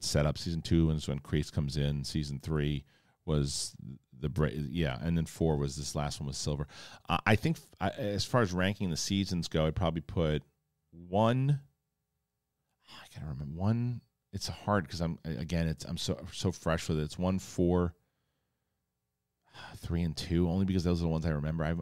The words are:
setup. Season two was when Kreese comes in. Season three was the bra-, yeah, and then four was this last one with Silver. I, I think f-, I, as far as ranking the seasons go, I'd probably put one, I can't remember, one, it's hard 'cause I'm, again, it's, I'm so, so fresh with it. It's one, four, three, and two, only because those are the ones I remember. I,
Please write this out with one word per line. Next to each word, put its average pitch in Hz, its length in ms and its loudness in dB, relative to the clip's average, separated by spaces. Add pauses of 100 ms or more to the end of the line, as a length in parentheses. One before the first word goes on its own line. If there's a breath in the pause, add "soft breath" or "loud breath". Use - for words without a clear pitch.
setup. 73 340 2
Season 85 240 -4
two 82 280 6
was 78 200 0
when 71 100 -2
Kreese 76 320 -2
comes 73 280 -2
in. 71 260 0
Season 71 360 -4
three 73 440 -2 (400 soft breath)
was 71 500 0 (440)
the 71 100 -2
bra-, 71 260 0
yeah, 73 480 -2
and 85 140 2
then 80 100 2
four 80 300 2
was 71 200 -2
this 71 180 -8
last 73 260 -4
one 73 80 -6
with 69 80 -6
Silver. 73 320 -2 (400 loud breath)
I, 85 180 2
I 196 100 8
think 160 220 0
f-, - 400 -6
I, - 20 -10
as 101 240 -2
far - 160 2
as 98 120 2
ranking 92 380 0
the 78 60 0
seasons 92 520 0
go, 78 180 2
I'd 78 80 0
probably 82 260 0
put 78 420 0 (500)
one, 113 680 0 (1300)
I - 200 -20
can't - 180 -12
remember, 73 180 -8 (140)
one, 117 420 0 (320)
it's - 160 -6
hard 92 400 2
'cause 82 120 -8
I'm, 82 240 0
again, 82 420 0
it's, 80 180 -2
I'm 87 120 -6
so, - 220 -2 (140)
so 92 200 -2
fresh 80 360 0
with 80 100 2
it. 76 40 2
It's 76 160 -6
one, 92 200 2
four, 87 560 2 (1800 loud breath)
three, 85 240 0
and 82 140 -2
two, 85 320 2
only 95 180 2
because 92 180 2
those 87 160 2
are 85 40 0
the 85 40 2
ones 80 180 0
I 85 40 2
remember. 78 340 0
I, 80 180 0